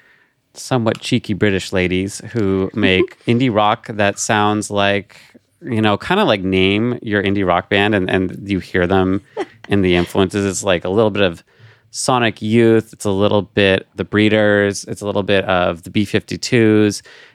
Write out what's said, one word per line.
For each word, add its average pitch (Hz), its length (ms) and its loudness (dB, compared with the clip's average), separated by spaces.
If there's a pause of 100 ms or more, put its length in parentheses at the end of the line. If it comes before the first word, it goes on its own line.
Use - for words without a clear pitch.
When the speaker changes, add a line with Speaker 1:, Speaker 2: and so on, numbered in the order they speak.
(560)
Speaker 1:
somewhat 113 440 -2
cheeky - 360 -4
British 98 360 -2
ladies 92 480 -2 (140)
who 95 400 0
make 95 460 0
Speaker 2:
<laughs> - 80 -10
Speaker 1:
indie 120 260 0
rock 107 360 0
that 104 280 0
sounds 104 540 0
like, 101 460 -2 (440)
you 127 200 -4
know, 107 160 2
kinda 196 280 -2
like 110 160 2
name 95 640 0
your 104 180 -2
indie 98 260 0
rock 87 220 0
band 104 240 2
and, 95 160 0
and 92 400 -4
you 98 80 0
hear 90 300 -2
them 95 340 2 (240)
Speaker 2:
<laughs> - 240 -20
Speaker 1:
in 101 140 2
the 90 120 2
influences. 92 480 0
It's 95 200 -4
like 90 220 0
a 92 40 -4
little 107 220 2
bit 101 100 -2
of 85 220 -2 (480)
Sonic 123 500 -2
Youth. 113 520 2
It's - 120 -12
a 104 60 0
little 101 320 0
bit 98 520 0
The 101 80 -6
Breeders. 104 800 2
It's 113 160 -10
a 104 40 -10
little 101 180 -2
bit 95 220 0
of 90 380 -2
the 92 80 -16
B 107 140 0
fifty-twos. 107 1000 0 (320)